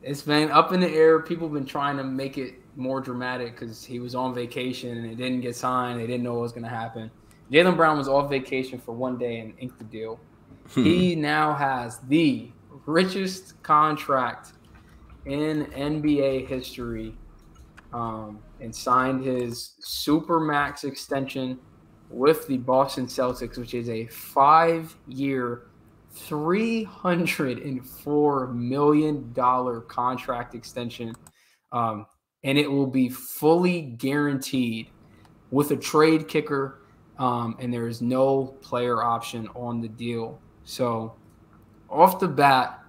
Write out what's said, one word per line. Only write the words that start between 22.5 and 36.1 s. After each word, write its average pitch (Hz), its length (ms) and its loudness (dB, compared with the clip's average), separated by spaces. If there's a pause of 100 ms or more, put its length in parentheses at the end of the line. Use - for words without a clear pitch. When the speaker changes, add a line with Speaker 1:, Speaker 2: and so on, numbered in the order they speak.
Speaker 1:
Boston 127 480 2
Celtics, 123 520 -4
which 120 160 -10
is 120 140 -4
a 113 180 -6
five-year, 139 1600 2 (460)
three 208 720 -2
hundred 170 760 -2
and 127 280 -8
four 147 640 0
million 139 840 2
dollar 127 500 2
contract 123 720 -4
extension. 117 600 -10 (580)
Um, 113 340 -2 (380)
and 139 140 4
it 147 120 2
will 139 160 2
be 127 220 2
fully 170 720 2
guaranteed 135 1120 -2 (600)
with 143 200 2
a 143 60 2
trade 156 520 4